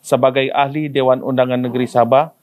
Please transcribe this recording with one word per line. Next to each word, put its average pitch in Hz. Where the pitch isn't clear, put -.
sebagai 135
ahli 143
Dewan 131
Undangan 127
Negeri 127
Sabah 127